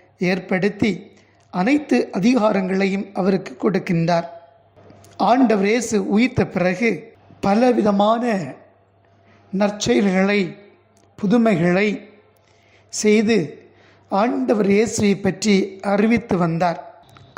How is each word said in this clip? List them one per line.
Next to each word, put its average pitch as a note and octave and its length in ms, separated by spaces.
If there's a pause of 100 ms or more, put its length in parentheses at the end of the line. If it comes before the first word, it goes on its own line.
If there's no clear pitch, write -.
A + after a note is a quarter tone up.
(200)
ஏற்படுத்தி, F#3+ 920 (380)
அனைத்து B3 640
அதிகாரங்களையும் G3 1000
அவருக்கு F#3+ 580
கொடுக்கின்றார். E3+ 540 (920)
ஆண்டவர் A3 480
இயேசு A3 440
உயிர்த்த A3+ 380
பிறகு F#3 640 (260)
பலவிதமான G#3+ 1120 (1040)
நற்செயல்களை, G3+ 1000 (580)
புதுமைகளை G3 920 (800)
செய்து G#3+ 800 (400)
ஆண்டவர் A3+ 600
இயேசுவை G3+ 460
பற்றி G3 640
அறிவித்து G#3 580
வந்தார். E3+ 640 (340)